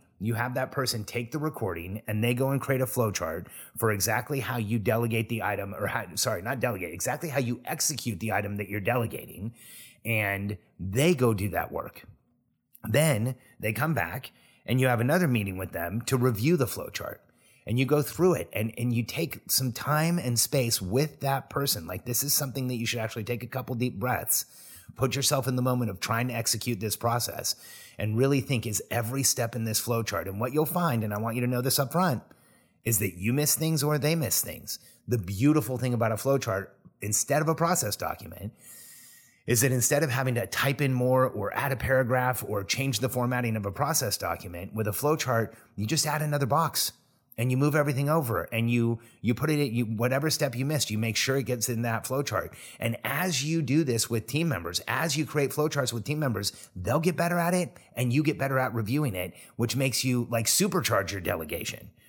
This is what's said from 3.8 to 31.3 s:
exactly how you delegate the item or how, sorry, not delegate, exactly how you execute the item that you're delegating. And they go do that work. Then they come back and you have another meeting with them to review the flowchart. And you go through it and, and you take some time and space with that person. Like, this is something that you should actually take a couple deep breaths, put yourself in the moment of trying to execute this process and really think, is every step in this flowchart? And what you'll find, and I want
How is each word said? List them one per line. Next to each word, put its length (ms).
exactly 480
how 160
you 220
delegate 500
the 140
item 320
or 120
how, 180
sorry, 280
not 180
delegate, 340
exactly 340
how 100
you 260
execute 560
the 120
item 240
that 120
you're 120
delegating. 720
And 500
they 360
go 200
do 160
that 220
work. 340
Then 500
they 120
come 220
back 380
and 160
you 60
have 140
another 280
meeting 300
with 140
them 300
to 140
review 400
the 100
flowchart. 520
And 120
you 60
go 160
through 340
it 200
and, 240
and 140
you 100
take 480
some 220
time 460
and 200
space 420
with 400
that 300
person. 360
Like, 200
this 160
is 100
something 360
that 80
you 100
should 140
actually 240
take 180
a 60
couple 260
deep 240
breaths, 480
put 200
yourself 320
in 80
the 60
moment 280
of 100
trying 280
to 60
execute 460
this 160
process 600
and 220
really 220
think, 260
is 240
every 320
step 340
in 80
this 160
flowchart? 460
And 120
what 140
you'll 140
find, 380
and 100
I 40
want 180